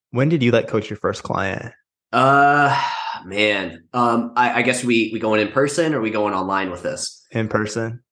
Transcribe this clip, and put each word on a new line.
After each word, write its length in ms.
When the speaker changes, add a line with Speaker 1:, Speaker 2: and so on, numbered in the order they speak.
Speaker 1:
when 160
did 140
you, 100
like, 160
coach 200
your 100
first 260
client? 480
Speaker 2:
Uh, 680
man, 580
um, 440
I, 240
I 20
guess 220
we, 280
we 60
going 220
in 80
person 440
or 80
we 100
going 240
online 360
with 120
this? 500
Speaker 1:
In 160
person, 520